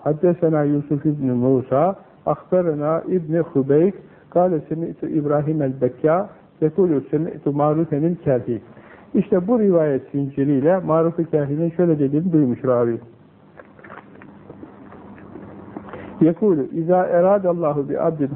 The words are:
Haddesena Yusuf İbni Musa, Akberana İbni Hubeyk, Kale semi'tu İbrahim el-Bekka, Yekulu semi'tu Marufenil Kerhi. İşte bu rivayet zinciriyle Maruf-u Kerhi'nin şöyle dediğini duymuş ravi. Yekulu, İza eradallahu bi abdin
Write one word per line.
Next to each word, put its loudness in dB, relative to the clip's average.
Haddesena 0
Yusuf -2
İbni 0
Musa, 2
Akberana -2
İbni -2
Hubeyk, 2
Kale 2
semi'tu -8
İbrahim -2
el-Bekka, 0
Yekulu 2
semi'tu -4
Marufenil 0
Kerhi. -2
İşte 0
bu 2
rivayet 2
zinciriyle 0
Maruf-u 0
Kerhi'nin -2
şöyle 0
dediğini 0
duymuş 2
ravi. 0
Yekulu, 2
İza 0
eradallahu 0
bi -4
abdin -2